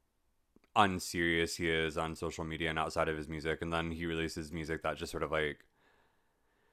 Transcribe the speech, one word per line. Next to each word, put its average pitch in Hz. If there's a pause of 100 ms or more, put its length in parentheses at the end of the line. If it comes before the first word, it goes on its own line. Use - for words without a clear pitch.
(760)
unserious 85
he 85
is 80
on 80
social 82
media 80
and 80
outside 80
of 78
his 73
music. 78
And 82
then 82
he 82
releases 82
music 80
that 76
just 80
sort 80
of, 73
like, 76 (1080)